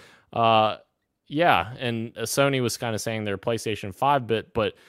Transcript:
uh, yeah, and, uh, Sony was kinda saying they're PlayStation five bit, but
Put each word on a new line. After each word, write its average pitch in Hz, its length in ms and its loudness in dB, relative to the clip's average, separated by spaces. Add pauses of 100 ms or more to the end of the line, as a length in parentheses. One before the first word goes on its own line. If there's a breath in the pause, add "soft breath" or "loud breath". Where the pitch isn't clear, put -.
(320 loud breath)
uh, 110 460 4 (500)
yeah, 131 500 2
and, 117 380 -4
uh, 110 60 -8
Sony 139 400 0
was 117 160 -2
kinda 113 200 -4
saying 110 260 -4
they're 101 120 -2
PlayStation 107 580 -4
five 135 320 2
bit, 110 280 -4
but 104 200 0 (140 soft breath)